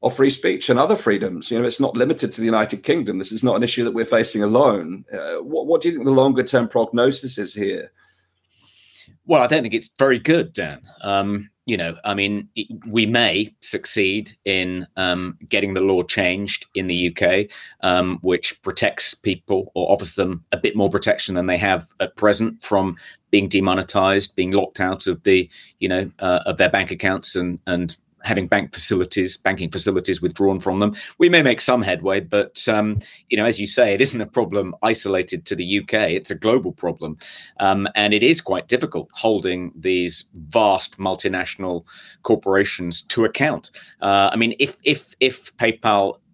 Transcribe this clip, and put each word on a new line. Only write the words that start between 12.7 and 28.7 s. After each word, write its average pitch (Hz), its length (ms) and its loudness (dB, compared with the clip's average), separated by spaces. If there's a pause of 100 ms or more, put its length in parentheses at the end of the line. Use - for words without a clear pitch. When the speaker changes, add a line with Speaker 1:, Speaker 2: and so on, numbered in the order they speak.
Speaker 2:
we 113 200 2
may 107 560 0
succeed 104 840 -2
in, 92 420 -2 (120)
um, 90 400 -4 (100)
getting 98 260 0
the 95 60 -2
law 92 240 2
changed 95 640 -2 (100)
in 92 120 -4
the 90 80 -2
U 87 180 -2
K, 98 340 2 (320)
um, 92 420 0
which 87 400 -2
protects - 520 0
people 95 600 -4
or 87 160 -2
offers 98 260 0
them 92 360 -2
a - 60 -4
bit - 180 -2
more 101 140 2
protection 98 460 0
than 90 100 0
they 92 120 0
have 92 300 0 (140)
at 92 160 -6
present 107 440 2
from 95 360 0 (340)
being 101 160 4
demonetized, 95 880 0
being 92 160 -2
locked 98 300 0
out 92 260 -2
of 87 160 -2
the, 92 260 4 (300)
you 98 80 -2
know, 92 320 -2
uh, 92 260 0
of 90 120 -4
their 90 120 4
bank 92 220 0
accounts 92 460 -2
and, 90 280 -4
and 87 300 -4 (280)
having 98 240 -2
bank - 240 0